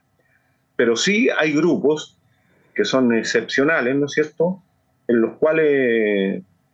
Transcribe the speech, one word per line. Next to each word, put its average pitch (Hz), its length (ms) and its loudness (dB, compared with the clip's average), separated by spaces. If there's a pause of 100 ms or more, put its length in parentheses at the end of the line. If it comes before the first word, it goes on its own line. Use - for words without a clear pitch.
(760)
Pero 117 200 2
sí 208 320 0 (100)
hay 156 160 0
grupos 151 640 0 (580)
que 104 100 0
son 127 300 2
excepcionales, 135 800 0
¿no 143 100 0
es 139 80 -10
cierto?, 165 480 -2 (460)
en 120 140 2
los 113 160 -2
cuales, 117 1040 0 (320)